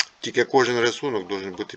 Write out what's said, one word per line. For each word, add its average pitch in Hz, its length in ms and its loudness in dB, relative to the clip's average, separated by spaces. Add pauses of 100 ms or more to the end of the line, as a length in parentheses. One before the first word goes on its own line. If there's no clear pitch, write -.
(200)
Тільки 120 240 0
кожен 123 360 4
рисунок 117 480 -2
должен 98 240 -6
бути 90 240 -10